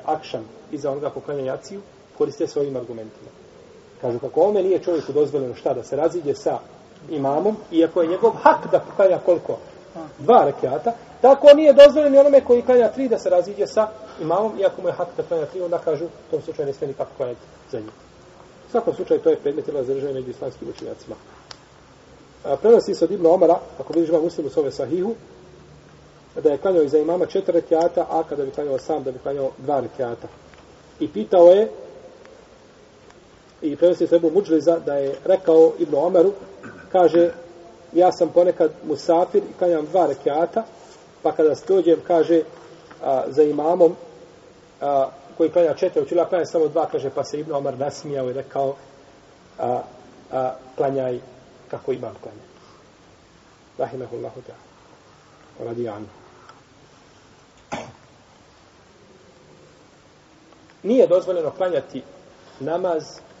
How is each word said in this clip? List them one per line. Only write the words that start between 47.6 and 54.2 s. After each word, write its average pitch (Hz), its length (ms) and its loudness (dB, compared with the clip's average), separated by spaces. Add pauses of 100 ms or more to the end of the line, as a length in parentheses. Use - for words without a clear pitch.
nasmijao 139 520 -8
i 123 40 -8
rekao: 139 420 -6 (840)
„A, 123 220 -4 (500)
a, 131 200 -4 (260)
klanjaj 135 420 -4 (520)
kako - 200 -8
imam 123 300 -10
klanja.” 107 260 -20 (1300)
Rahimahullahu 127 640 -12